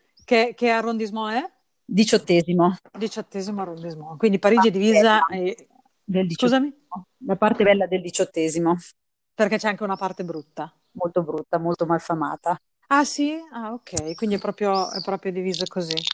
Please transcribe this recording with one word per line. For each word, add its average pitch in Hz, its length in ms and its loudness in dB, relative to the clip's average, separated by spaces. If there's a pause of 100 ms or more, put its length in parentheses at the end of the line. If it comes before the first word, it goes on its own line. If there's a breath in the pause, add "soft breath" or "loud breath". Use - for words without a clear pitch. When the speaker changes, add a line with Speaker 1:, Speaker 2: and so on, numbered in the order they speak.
(240)
Speaker 1:
Che, 233 320 2
che 240 140 0
arrondissement 220 760 -2
è? 381 60 -14 (340)
Speaker 2:
Diciottesimo. 180 880 2 (240)
Speaker 1:
Diciottesimo 196 600 -8
arrondissement. 165 580 -12
Quindi 196 220 4
Parigi 226 260 6
è 220 40 6
Speaker 2:
Ah, - 20 -4
Speaker 1:
divisa 214 540 6
Speaker 2:
bella. 185 140 -4
Speaker 1:
e-, - 280 -4 (340)
Speaker 2:
Del 185 280 0
Speaker 1:
scusami? 254 380 2
Speaker 2:
diciottesimo. - 380 -14 (200)
La 190 100 0
parte 214 260 2
bella 196 240 4
del 185 160 -2
diciottesimo. 170 760 -2 (580)
Speaker 1:
Perché 214 220 0
c'è 214 120 -2
anche 208 160 -4
una 196 120 -4
parte 190 280 -6
brutta. 156 480 -12 (200)
Speaker 2:
Molto 175 300 -2
brutta, 156 360 -4
molto 170 280 -2
malfamata. 165 760 -4 (280)
Speaker 1:
Ah, 285 160 2
sì? 294 340 -4 (140)
Ah, 233 200 -10
ok. 170 440 -8
Quindi 208 180 -2
è 196 60 -2
proprio, 196 500 -2
è 190 100 -10
proprio 190 300 -6
diviso 185 380 -4
così. 165 260 -6 (200)